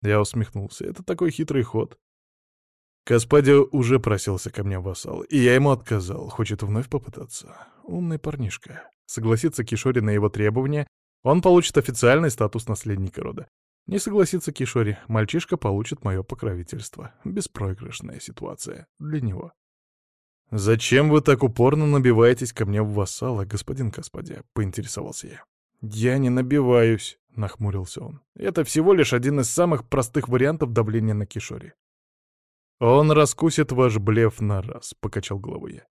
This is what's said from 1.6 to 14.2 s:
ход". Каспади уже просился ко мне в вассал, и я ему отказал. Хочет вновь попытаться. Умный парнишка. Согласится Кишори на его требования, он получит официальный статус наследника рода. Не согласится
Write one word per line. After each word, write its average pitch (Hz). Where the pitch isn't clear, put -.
ход". -
Каспади 135
уже 135
просился 101
ко 104
мне 98
в -
вассал, 92
и 151
я 123
ему 139
отказал. 104
Хочет 107
вновь 104
попытаться. -
Умный 170
парнишка. -
Согласится 113
Кишори 120
на 107
его 104
требования, 131
он 151
получит 175
официальный 131
статус 113
наследника 98
рода. -
Не 190
согласится 190